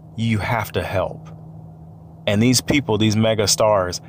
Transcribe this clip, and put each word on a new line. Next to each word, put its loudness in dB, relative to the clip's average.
you 0
have -4
to -4
help. -6
And 2
these 4
people, 0
these 2
mega 2
stars, 2